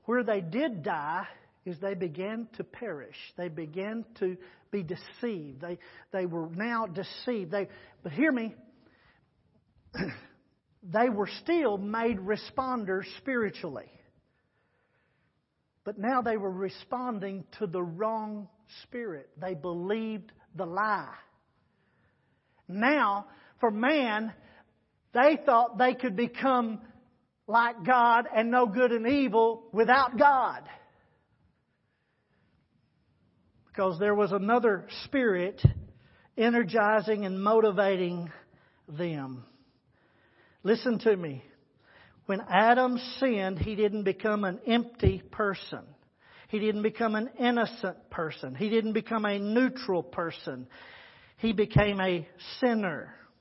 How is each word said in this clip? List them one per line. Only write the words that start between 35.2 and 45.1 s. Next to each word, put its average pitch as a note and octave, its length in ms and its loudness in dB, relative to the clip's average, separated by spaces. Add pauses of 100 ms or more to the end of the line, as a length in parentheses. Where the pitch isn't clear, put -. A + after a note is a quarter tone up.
energizing A3 880 2
and F#3+ 180 -4
motivating G3 880 2 (580)
them. D3 560 -8 (1160)
Listen A#3 380 0
to G#3+ 160 4
me. D3 260 -8 (840)
When G3 220 -2
Adam A#3+ 500 4 (200)
sinned, G3 400 0
he G#3+ 160 -2
didn't G#3 300 0
become G3+ 400 0
an F3+ 220 -4
empty A3+ 560 2 (100)